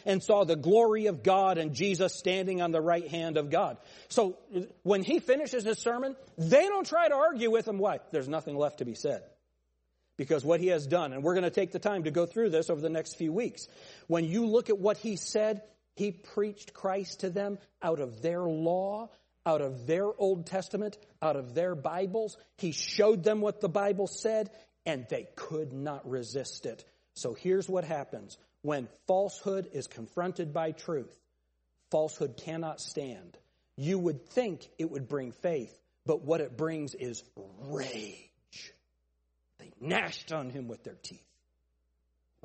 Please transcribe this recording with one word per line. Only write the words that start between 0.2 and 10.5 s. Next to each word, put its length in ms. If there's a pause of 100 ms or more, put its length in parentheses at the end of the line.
saw 220
the 120
glory 520
of 160
God 340
and 160
Jesus 420
standing 460
on 100
the 80
right 280
hand 300
of 120
God." 280 (300)
So 300 (460)
when 180
he 160
finishes 460
his 160
sermon, 360 (220)
they 300
don't 180
try 220
to 80
argue 340
with 180
him. 120
Why? 220 (100)
There's 180
nothing 260
left 220
to 80
be 80
said. 300 (920)
Because 300
what 140